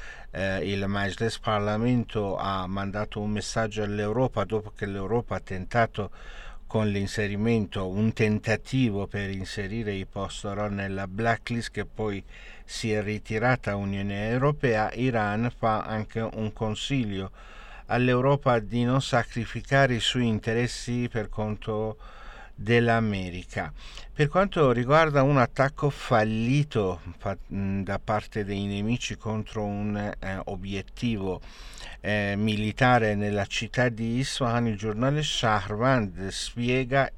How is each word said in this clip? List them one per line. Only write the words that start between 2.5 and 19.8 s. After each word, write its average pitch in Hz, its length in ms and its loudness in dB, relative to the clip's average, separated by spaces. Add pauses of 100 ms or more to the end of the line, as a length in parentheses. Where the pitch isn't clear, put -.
mandato 98 520 -4
un 104 120 -2
messaggio 107 520 -2
all'Europa 104 600 0
dopo 104 260 -4
che - 140 -6
l'Europa 98 500 -2
ha - 60 -4
tentato 95 720 0 (580)
con 107 180 2
l'inserimento, 101 1000 0
un 107 260 2
tentativo 107 920 2
per 101 240 -4
inserire 101 600 -4
i 95 140 -4
post-Ron 101 680 -4
nella 98 320 -4
blacklist 113 640 -2
che 104 120 -4
poi 196 400 -4 (400)
si - 280 -4
è 107 100 2
ritirata 107 760 0
Unione 101 540 -2
Europea. 123 640 2
Iran 113 640 2
fa 110 240 2
anche 110 380 -4
un 110 340 -2
consiglio 107 800 -2 (560)
all'Europa 123 720 4
di 110 240 0
non 127 180 4
sacrificare 123 920 2